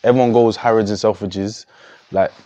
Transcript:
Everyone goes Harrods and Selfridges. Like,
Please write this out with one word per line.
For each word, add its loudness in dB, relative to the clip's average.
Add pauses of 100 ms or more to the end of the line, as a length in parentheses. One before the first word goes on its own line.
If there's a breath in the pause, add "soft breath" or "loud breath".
Everyone 2
goes 4
Harrods 0
and -4
Selfridges. -4 (460 soft breath)
Like, 0 (160)